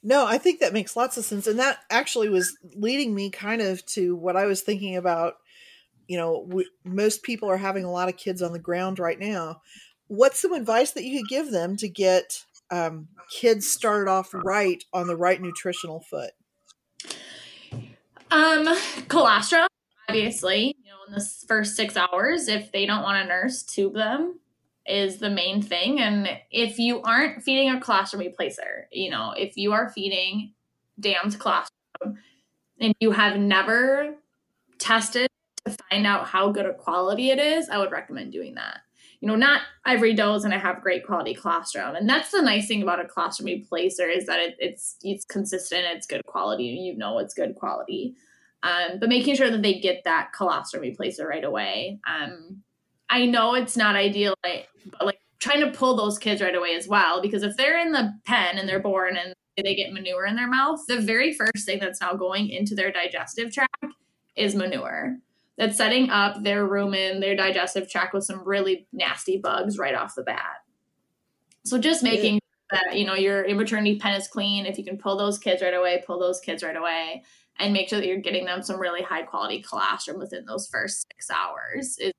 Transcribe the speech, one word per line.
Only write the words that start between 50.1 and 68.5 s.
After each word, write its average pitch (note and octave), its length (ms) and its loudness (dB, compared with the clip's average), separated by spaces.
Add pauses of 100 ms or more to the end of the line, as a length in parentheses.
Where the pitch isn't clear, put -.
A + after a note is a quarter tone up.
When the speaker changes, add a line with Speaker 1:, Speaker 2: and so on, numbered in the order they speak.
Speaker 2:
colostrum - 500 -2
replacer B2 420 -6
right D#3 200 -6
away. B2 600 -4
Um, D#3+ 600 -8 (440)
I B3 180 2
know A#3+ 280 4
it's B3+ 220 0
not G#3 180 4
ideal, G3+ 480 2
like, - 260 -6 (220)
but, - 140 -4
like, G3 160 -2 (180)
trying C#4+ 220 2
to D4 100 2
pull B3+ 260 2
those G#3 220 0
kids G#3 220 -2
right F3+ 160 0
away F3 180 0
as E3+ 140 -6
well, F#3 320 4
because G3+ 220 -2
if G#3 140 -2
they're D4 220 2
in E4+ 140 0
the A#3 200 2 (120)
pen G3 340 2
and G3 100 -4
they're F#3+ 120 0
born F#3+ 360 0
and F3+ 180 -6 (220)
they G3 180 0
get F#3+ 180 -4
manure F#3 340 -4
in G3+ 80 0
their A#3+ 140 -2
mouth, C4+ 400 2
the B3 100 0
very A3+ 340 2
first A3 340 0
thing G3 120 -2
that's F#3+ 220 -4
now F3+ 140 -2
going F#3+ 340 -2
into G#3 260 -2
their G3 160 0
digestive F#3 640 -4
tract - 320 -2 (500)
is G3+ 200 0
manure. F#3+ 640 -4 (400)
That's G#3+ 180 2
setting B3 320 4
up G3+ 340 2
their G3+ 240 2
rumen, G3 540 0
their G3 160 2
digestive F#3+ 540 0
tract F#3 240 -2
with G3 100 -2
some F#3+ 240 -6
really F#3+ 420 0